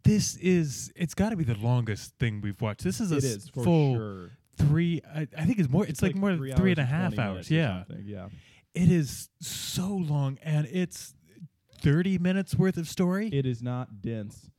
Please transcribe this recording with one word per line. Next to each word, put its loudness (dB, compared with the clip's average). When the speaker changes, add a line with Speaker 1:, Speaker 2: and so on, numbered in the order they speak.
Speaker 1:
This 2
is, 0
it's -4
gotta 0
be -2
the 0
longest -2
thing -2
we've -6
watched. -4
This -4
is -2
a 2
Speaker 2:
It 2
Speaker 1:
s-, 2
Speaker 2:
is, -4
for -6
Speaker 1:
full 4
Speaker 2:
sure. -6
Speaker 1:
three, 2
I, -4
I -2
think 2
it's 2
more, 4
it's, -6
Speaker 2:
It's -4
Speaker 1:
like, 2
Speaker 2:
like -4
Speaker 1:
more 2
than 0
Speaker 2:
three -6
Speaker 1:
three 4
and 2
a 2
Speaker 2:
hours 0
and 0
Speaker 1:
half -2
Speaker 2:
twenty 0
Speaker 1:
hours. -8
Speaker 2:
minutes -
or 4
Speaker 1:
Yeah. 0
Speaker 2:
something, -14
yeah. -12
Speaker 1:
It 6
is 0
so -6
long, -2
and 0
it's -6
thirty 4
minutes 0
worth 4
of -4
story. 0
Speaker 2:
It 0
is -2
not -6
dense. -8